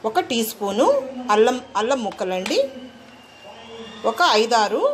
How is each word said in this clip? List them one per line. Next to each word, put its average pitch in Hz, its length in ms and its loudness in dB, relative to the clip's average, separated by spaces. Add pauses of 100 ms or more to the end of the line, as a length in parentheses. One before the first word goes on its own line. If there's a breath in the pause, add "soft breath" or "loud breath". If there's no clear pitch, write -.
(100)
ఒక 330 80 0 (120)
టీ 233 100 0 (100)
స్పూను 208 360 0 (480)
అల్లం, 247 240 4 (220)
అల్లం 247 280 -2
ముక్కలండి, 190 520 -2 (1500)
ఒక 349 100 0 (200)
ఐదారు 226 520 2